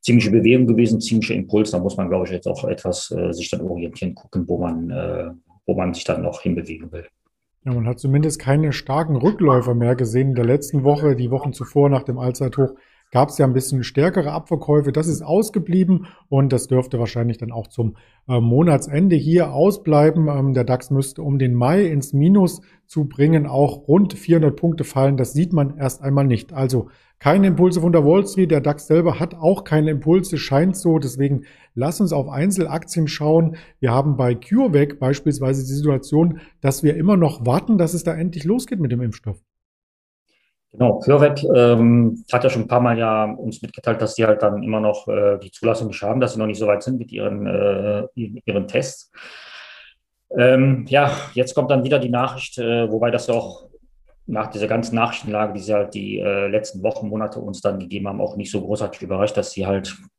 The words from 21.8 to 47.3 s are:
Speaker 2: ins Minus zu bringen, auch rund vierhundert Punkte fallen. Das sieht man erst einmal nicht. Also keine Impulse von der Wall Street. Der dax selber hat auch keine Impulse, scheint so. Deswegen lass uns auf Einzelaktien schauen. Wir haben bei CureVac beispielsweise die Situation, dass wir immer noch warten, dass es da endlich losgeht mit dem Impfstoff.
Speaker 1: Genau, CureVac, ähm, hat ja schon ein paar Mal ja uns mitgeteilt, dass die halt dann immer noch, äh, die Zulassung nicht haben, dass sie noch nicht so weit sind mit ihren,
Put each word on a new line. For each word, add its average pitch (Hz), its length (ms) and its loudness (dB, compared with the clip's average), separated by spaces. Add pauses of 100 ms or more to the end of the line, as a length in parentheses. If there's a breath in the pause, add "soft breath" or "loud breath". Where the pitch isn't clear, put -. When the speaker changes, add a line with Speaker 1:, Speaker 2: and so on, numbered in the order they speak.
Speaker 2:
ins 151 280 -2
Minus 175 480 4 (280 soft breath)
zu 156 160 -2
bringen, 147 420 2
auch 139 400 0
rund 190 280 4
vierhundert 165 420 2
Punkte 165 260 -2
fallen. 135 340 0
Das 123 160 -2
sieht 170 200 0
man 147 260 0
erst 135 240 -4
einmal 139 240 2
nicht. 120 260 0
Also 131 360 -2 (300 soft breath)
keine 196 280 4
Impulse 175 360 2
von 175 100 2
der 160 120 4
Wall 185 220 4
Street. 185 240 0
Der 151 100 4
dax 147 280 -4
selber 165 320 2
hat 175 160 -4
auch 170 260 0
keine 156 300 0
Impulse, 160 460 0
scheint 170 380 0
so. 160 220 0
Deswegen 135 460 -2 (280 loud breath)
lass 143 280 -4
uns 180 120 2
auf 143 160 -2
Einzelaktien 160 800 -2
schauen. 156 480 2 (240 loud breath)
Wir 123 140 0
haben 139 240 0
bei 123 180 0
CureVac 147 640 0
beispielsweise 135 640 -2
die 131 100 -6
Situation, 147 680 0 (200 loud breath)
dass 135 220 -2
wir 156 140 2
immer 185 200 2
noch 143 300 0
warten, 190 320 2
dass 175 160 0
es 165 80 -4
da 165 100 -2
endlich 165 300 -4
losgeht 226 380 -2
mit 135 100 -2
dem 123 120 -2
Impfstoff. 110 360 -6 (1300)
Speaker 1:
Genau, 117 260 2
CureVac, 143 460 4 (100)
ähm, 117 800 4
hat 123 100 0
ja 131 80 4
schon 117 120 -2
ein 101 60 -8
paar 123 120 2
Mal 120 180 2
ja 110 320 0
uns 110 320 -10
mitgeteilt, 113 400 -4
dass - 140 -6
die 113 80 2
halt 107 180 4
dann 104 220 0
immer 110 160 -2
noch, 107 260 -2
äh, 104 320 0
die 98 140 -16
Zulassung 113 360 -2
nicht 95 140 -12
haben, 107 160 -2
dass 123 140 0
sie 113 80 -6
noch 110 60 -2
nicht 104 120 -6
so 107 80 -2
weit 104 160 2
sind 131 160 -4
mit 117 140 -10
ihren, 104 340 -6